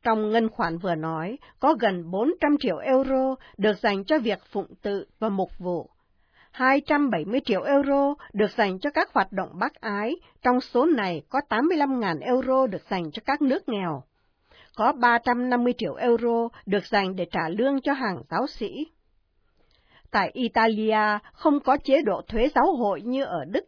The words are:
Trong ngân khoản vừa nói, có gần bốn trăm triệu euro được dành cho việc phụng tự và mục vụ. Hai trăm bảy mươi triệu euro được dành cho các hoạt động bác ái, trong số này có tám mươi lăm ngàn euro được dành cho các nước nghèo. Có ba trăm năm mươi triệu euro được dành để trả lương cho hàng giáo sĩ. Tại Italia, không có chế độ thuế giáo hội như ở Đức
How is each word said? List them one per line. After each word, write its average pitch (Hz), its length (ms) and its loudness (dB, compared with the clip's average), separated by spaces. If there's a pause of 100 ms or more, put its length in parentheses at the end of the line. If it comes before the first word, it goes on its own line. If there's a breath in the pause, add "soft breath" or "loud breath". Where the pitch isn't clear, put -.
Trong 214 280 0
ngân 226 180 2
khoản 170 300 -4
vừa 180 160 -2
nói, 160 440 -6 (220 loud breath)
có 302 200 4
gần 180 300 -2
bốn 226 300 0
trăm 294 200 4
triệu 180 160 -2
euro 262 580 2 (240 loud breath)
được 208 200 2
dành 196 260 0
cho 208 140 0
việc 214 200 -2 (140)
phụng - 300 -8
tự 202 240 -4 (120)
và 220 100 -2
mục 190 300 -2
vụ. 175 320 -6 (640 soft breath)
Hai 262 280 2
trăm 285 300 0
bảy 175 140 -2
mươi 233 200 -2
triệu 190 180 0
euro 277 520 2 (180 loud breath)
được 202 180 2
dành 190 280 0
cho 285 120 -4
các - 220 -2
hoạt - 200 0
động 190 160 -6 (120)
bác 254 140 -4
ái, 220 420 -6 (260 soft breath)
trong 247 180 2
số 254 260 2
này 196 420 0
có 269 200 -2
tám 226 200 0
mươi 349 100 2
lăm 269 220 0
ngàn 170 200 -2
euro 262 460 2
được 185 240 -6
dành 175 200 -4
cho 220 160 -14
các 285 160 0
nước 285 260 0
nghèo. 180 340 -4 (760 soft breath)
Có 226 160 2
ba 240 320 4
trăm 247 260 0
năm 240 140 2
mươi 247 140 2
triệu 175 160 -6
euro 233 540 0 (180 loud breath)
được 196 200 -2
dành 190 300 0
để 175 140 -4
trả 165 180 -4
lương 254 320 0
cho 277 120 -2
hàng 214 380 -4
giáo 208 160 -2
sĩ. 277 400 -8 (1200 soft breath)
Tại 196 220 0
Italia, 220 840 2 (140)
không 294 280 2
có 269 240 2
chế 277 180 4
độ 190 260 -2
thuế 233 260 2
giáo 294 220 4
hội 202 260 0
như 262 220 -2
ở 160 260 -4
Đức 240 180 -2